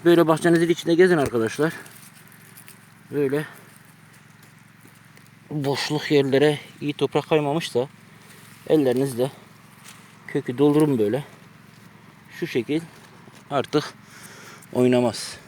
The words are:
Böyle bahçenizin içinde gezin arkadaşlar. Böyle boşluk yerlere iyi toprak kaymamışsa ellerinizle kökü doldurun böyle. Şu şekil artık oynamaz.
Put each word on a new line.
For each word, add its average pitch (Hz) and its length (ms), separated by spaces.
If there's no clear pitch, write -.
Böyle 170 220
bahçenizin 165 420
içinde 170 260
gezin 180 240
arkadaşlar. 131 540
Böyle 143 340
boşluk 143 600
yerlere 139 480
iyi 143 120
toprak 147 360
kaymamışsa 147 600
ellerinizle 131 640
kökü 127 320
doldurun 147 400
böyle. 110 260
Şu 170 60
şekil 143 340
artık 143 440
oynamaz. 123 760